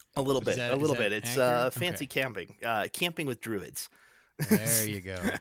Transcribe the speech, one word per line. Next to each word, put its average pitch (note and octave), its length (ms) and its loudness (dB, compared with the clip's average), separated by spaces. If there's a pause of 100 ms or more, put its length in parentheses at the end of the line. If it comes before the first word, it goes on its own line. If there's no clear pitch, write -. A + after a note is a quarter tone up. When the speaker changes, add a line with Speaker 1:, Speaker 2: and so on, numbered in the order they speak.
(160)
Speaker 1:
A D3 40 0
little C3 220 2
Speaker 2:
Is A2 60 -2
Speaker 1:
bit, G2+ 80 2
Speaker 2:
that, B2 160 0
Speaker 1:
a - 20 4
Speaker 2:
is C#3 80 0
Speaker 1:
little C#3+ 140 4
Speaker 2:
that A#2+ 60 2
Speaker 1:
bit. G#2 120 4
It's, A2 160 -2
Speaker 2:
accurate? B2+ 180 4
Speaker 1:
uh, B2 220 4
fancy E3+ 340 -4
Speaker 2:
Okay. C3+ 160 -2
Speaker 1:
camping, G#2+ 420 -4
uh, A2+ 300 0
camping E3+ 340 -2
with B2 140 -4
druids. G2+ 480 -6 (600)
Speaker 2:
There A2 360 4
you G2+ 140 -4
go. F#2 160 -8 (240)